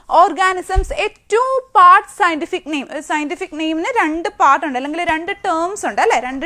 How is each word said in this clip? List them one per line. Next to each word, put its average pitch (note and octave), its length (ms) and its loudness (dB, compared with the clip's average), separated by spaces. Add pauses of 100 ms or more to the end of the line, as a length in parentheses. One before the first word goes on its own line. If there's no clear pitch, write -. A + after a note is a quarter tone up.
(220)
organisms F#4 720 0 (120)
a - 20 -2
two-part G#4+ 960 4 (180)
scientific E4 540 -4
name. C4 180 -8
ഒരു D4+ 80 -8
സയന്റിഫിക് D4+ 580 -6
നെയിമിന് D#4+ 380 -4
രണ്ട് E4 320 -2
പാർട്ട് C#4+ 360 2
ഉണ്ട്, B3+ 140 -4
അല്ലെങ്കിൽ D4+ 240 -6
രണ്ട് E4+ 280 -2
ടേംസ് F#4+ 540 -4
ഉണ്ട് A3 160 -2
അല്ലേ? A4 180 2
രണ്ട് B3+ 260 -8